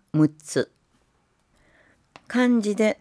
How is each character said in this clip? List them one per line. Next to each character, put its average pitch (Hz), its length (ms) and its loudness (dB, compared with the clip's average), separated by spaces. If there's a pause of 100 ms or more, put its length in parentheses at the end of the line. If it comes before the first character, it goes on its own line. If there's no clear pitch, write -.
(140)
六 151 280 2
つ。 - 300 -6 (1600)
漢 247 320 2
字 202 160 -4
で 214 240 0